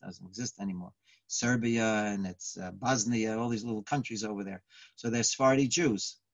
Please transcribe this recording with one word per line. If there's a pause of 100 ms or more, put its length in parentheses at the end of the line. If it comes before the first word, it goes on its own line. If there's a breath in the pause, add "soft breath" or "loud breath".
It
doesn't
exist
anymore. (360 soft breath)
Serbia
and
it's,
uh,
Bosnia,
all
these
little
countries
over
there. (340 loud breath)
So
they're
Sephardi
Jews. (160)